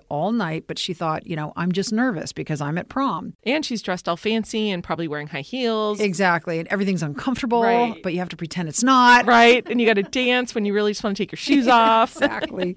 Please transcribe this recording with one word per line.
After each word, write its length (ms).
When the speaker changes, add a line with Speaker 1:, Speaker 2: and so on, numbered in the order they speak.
Speaker 1:
all 240
night, 340
but 120
she 160
thought, 320
you 100
know, 180
"I'm 160
just 220
nervous 400
because 300
I'm 160
at 100
prom." 460
Speaker 2:
And 180
she's 200
dressed 260
all 80
fancy 540
and 120
probably 240
wearing 200
high 160
heels. 580
Speaker 1:
Exactly. 600
And 80
everything's 340
uncomfortable, 600
Speaker 2:
Right. 400
Speaker 1:
but 120
you 60
have 100
to 80
pretend 320
it's 120
not. 440
Speaker 2:
Right. 420
And 140
you 40
gotta 160
dance 520
when 100
you 80
really 200
just 120
wanna 100
take 160
your 60
shoes 320
Speaker 1:
<laughs> 0
Speaker 2:
off. 480
Speaker 1:
Exactly. 600